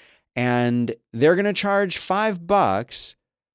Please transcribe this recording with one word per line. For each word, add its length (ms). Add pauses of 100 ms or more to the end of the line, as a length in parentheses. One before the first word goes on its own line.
(360)
And 580 (200)
they're 220
gonna 160
charge 460
five 480
bucks 720 (400)